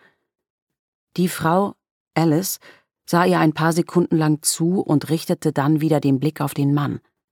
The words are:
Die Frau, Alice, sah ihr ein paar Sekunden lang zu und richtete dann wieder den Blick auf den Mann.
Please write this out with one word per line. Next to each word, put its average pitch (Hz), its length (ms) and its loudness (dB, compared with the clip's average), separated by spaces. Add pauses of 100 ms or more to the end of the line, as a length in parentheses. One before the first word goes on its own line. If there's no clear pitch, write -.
(1160)
Die 180 100 2
Frau, 170 480 -2 (400)
Alice, 165 440 0 (460)
sah 175 200 2
ihr 175 140 2
ein 156 140 2
paar 160 200 0
Sekunden 170 440 0
lang 151 240 0
zu 175 400 -2
und 139 280 -2
richtete 160 440 -2
dann 147 280 0
wieder 156 180 0
den 139 200 2
Blick 147 220 -4
auf 147 120 -4
den 143 200 0
Mann. 131 260 -2 (320)